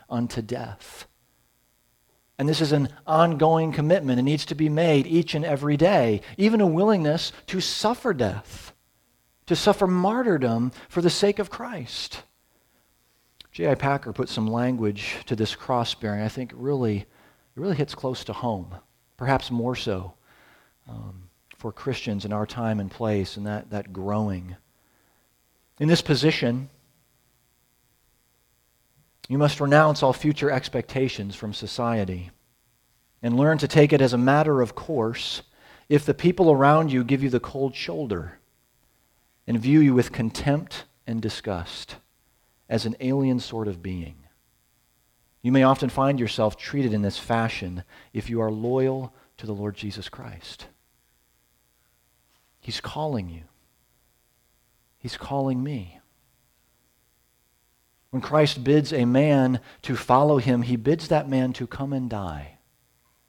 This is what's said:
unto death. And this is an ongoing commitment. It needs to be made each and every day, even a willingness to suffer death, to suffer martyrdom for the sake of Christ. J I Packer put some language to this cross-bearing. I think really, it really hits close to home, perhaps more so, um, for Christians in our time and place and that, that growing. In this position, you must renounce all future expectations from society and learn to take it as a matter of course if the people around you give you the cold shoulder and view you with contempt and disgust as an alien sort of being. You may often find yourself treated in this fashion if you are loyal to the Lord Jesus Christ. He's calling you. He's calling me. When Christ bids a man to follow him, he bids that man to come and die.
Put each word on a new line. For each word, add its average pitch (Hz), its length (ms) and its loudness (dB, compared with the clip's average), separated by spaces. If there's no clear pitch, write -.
unto 120 320 -4
death. 113 640 -12
And 139 80 0
this 151 140 0
is 143 100 0
an 143 160 2
ongoing 160 680 4
commitment. 151 460 2
It 127 40 2
needs 143 220 0
to 156 100 -6
be 156 140 2
made 151 360 4
each 165 300 0
and 151 80 -2
every 147 320 0
day, 143 460 4
even 214 240 4
a 196 40 6
willingness 170 680 2
to 185 120 -4
suffer 220 540 -2
death, 107 560 -4
to 165 120 0
suffer 202 300 2
martyrdom 180 840 0
for - 140 -4
the 175 80 4
sake 202 280 0
of 202 120 -4
Christ. - 760 -12
J 165 180 -2
I 131 60 2
Packer 139 380 -4
put 127 160 -4
some 110 180 -2
language 113 760 -2
to 123 100 -4
this 107 180 -2
cross-bearing. 117 680 -4
I 107 80 -4
think 127 260 -10
really, 120 440 -2
it - 80 -12
really 170 200 -4
hits 139 180 -4
close 131 300 -8
to 107 100 -10
home, 92 440 -6
perhaps 127 340 -2
more 120 240 -2
so, 92 380 -6
um, 98 420 -16
for 110 160 -8
Christians 113 500 -6
in 104 80 -6
our 107 160 -4
time 113 320 -4
and 98 100 -6
place 107 460 -4
and 104 100 -10
that, 104 240 -8
that 101 220 -10
growing. 95 640 -4
In 147 120 0
this 170 120 4
position, 135 680 0
you 135 100 -2
must 147 220 2
renounce 151 420 4
all 131 120 4
future 147 380 0
expectations 123 840 -4
from 104 180 -8
society 98 800 -4
and 120 160 0
learn 151 200 4
to 143 100 -2
take 147 240 6
it 139 100 6
as 123 120 4
a 120 40 2
matter 139 440 4
of 113 140 -2
course - 680 -4
if 147 160 4
the 143 80 2
people 175 360 4
around 143 440 6
you 127 100 2
give 135 200 0
you 139 60 2
the 123 100 2
cold 135 360 -6
shoulder 110 640 -8
and 117 120 0
view 139 200 4
you 139 140 6
with 120 200 2
contempt 143 720 -4
and 113 160 -6
disgust - 760 -8
as 117 160 -2
an 113 160 -6
alien 131 380 0
sort 113 280 -8
of 90 140 -8
being. 87 340 -8
You 123 100 0
may 135 120 6
often 131 260 4
find 139 280 0
yourself 110 380 0
treated 131 380 -4
in 104 80 0
this 101 160 -2
fashion 104 640 -4
if 110 160 -8
you 113 100 -2
are 110 120 0
loyal 127 640 -2
to - 80 -16
the 107 80 -6
Lord 101 220 -6
Jesus 101 320 -10
Christ. - 600 -18
He's - 180 -10
calling 139 500 -6
you. 82 140 -14
He's - 200 -10
calling 135 440 -2
me. 120 380 -6
When 127 100 -4
Christ 147 420 2
bids 147 300 4
a 127 100 2
man 131 560 4
to 123 160 -4
follow 143 400 6
him, 123 240 2
he 120 160 0
bids 143 320 0
that 151 180 2
man 127 260 0
to 123 140 -8
come 139 240 -8
and 127 180 -4
die. 80 500 -8